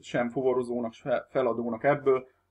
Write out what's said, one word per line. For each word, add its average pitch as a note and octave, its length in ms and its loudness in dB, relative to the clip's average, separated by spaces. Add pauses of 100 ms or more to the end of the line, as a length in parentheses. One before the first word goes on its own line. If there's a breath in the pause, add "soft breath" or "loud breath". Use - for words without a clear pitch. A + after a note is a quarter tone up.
sem A#2+ 260 -2
fuvarozónak, B2 640 0
se - 360 -4
feladónak A#2 560 -2
ebből, C3+ 420 2 (240 soft breath)